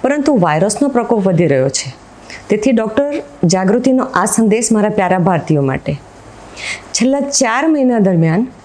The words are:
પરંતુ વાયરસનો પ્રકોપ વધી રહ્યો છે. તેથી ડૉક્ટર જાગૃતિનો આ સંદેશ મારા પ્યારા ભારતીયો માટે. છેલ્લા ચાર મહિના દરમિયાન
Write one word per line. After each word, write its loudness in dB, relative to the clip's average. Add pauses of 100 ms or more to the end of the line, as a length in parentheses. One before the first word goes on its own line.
પરંતુ 0
વાયરસનો 0
પ્રકોપ 0
વધી 2
રહ્યો 2
છે. -8 (560)
તેથી 2
ડૉક્ટર 0 (300)
જાગૃતિનો 2
આ -2
સંદેશ 0
મારા 2
પ્યારા 0
ભારતીયો 0
માટે. -2 (1000)
છેલ્લા 0
ચાર -2
મહિના 2
દરમિયાન 2 (180)